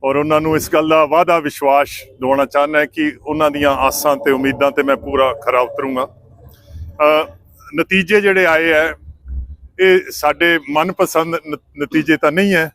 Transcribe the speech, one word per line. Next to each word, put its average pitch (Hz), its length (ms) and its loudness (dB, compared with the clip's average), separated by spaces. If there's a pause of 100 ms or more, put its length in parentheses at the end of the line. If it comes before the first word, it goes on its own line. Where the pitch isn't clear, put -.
ਔਰ 135 120 0
ਉਹਨਾਂ 151 240 0
ਨੂੰ 156 160 0
ਇਸ - 160 -4
ਗੱਲ 156 160 2
ਦਾ 156 180 4
ਵਾਅਦਾ 170 320 2
ਵਿਸ਼ਵਾਸ 143 500 0 (240)
ਦਿਵਾਉਣਾ 135 320 0
ਚਾਹੁੰਦਾ 143 340 0
ਹੈ 147 80 0
ਕਿ 147 360 -4
ਉਹਨਾਂ 151 280 0
ਦੀਆਂ 143 200 0
ਆਸਾਂ 135 460 0
ਤੇ 139 140 -2
ਉਮੀਦਾਂ 135 400 0
ਤੇ 139 120 -2
ਮੈਂ 135 140 0
ਪੂਰਾ 135 360 0
ਖਰਾ 123 280 -2
ਉਤਰੂੰਗਾ। 131 560 -4 (680)
ਅ, 151 520 0 (440)
ਨਤੀਜੇ 190 400 0
ਜਿਹੜੇ 190 260 2
ਆਏ 165 260 2
ਹੈ, 156 220 0 (840)
ਇਹ 185 200 4 (100)
ਸਾਡੇ 151 480 0 (120)
ਮਨਪਸੰਦ 165 640 -2
ਨ-, 147 480 -10
ਨਤੀਜੇ 156 340 -2
ਤਾਂ 151 160 0
ਨਹੀਂ 196 220 0
ਹੈ 160 200 0